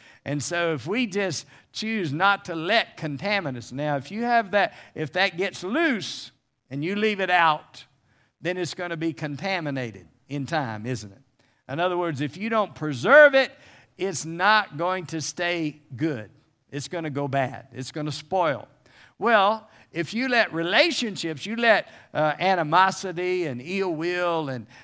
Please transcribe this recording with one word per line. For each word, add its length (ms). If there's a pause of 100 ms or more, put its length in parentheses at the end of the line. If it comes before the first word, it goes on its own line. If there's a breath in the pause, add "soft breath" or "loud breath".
(240 loud breath)
And 180
so 320
if 140
we 180
just 400 (280 soft breath)
choose 400
not 320
to 100
let 400
contaminants, 800
now 240
if 120
you 140
have 280
that, 220 (220 loud breath)
if 160
that 240
gets 300
loose 640 (380)
and 120
you 140
leave 240
it 100
out, 540 (580)
then 160
it's 180
gonna 220
be 140
contaminated 960 (200)
in 180
time, 400
isn't 260
it? 100 (460)
In 120
other 180
words, 240
if 160
you 120
don't 260
preserve 580
it, 180 (460 loud breath)
it's 260
not 540
going 300
to 140
stay 600 (140)
good. 340 (420)
It's 160
gonna 220
go 180
bad. 440
It's 200
gonna 200
spoil. 560 (500 soft breath)
Well, 520 (220 soft breath)
if 220
you 140
let 260
relationships, 920
you 100
let, 320 (260 loud breath)
uh, 240
animosity 1080
and 180
ill 320
will 540
and, 180 (160 loud breath)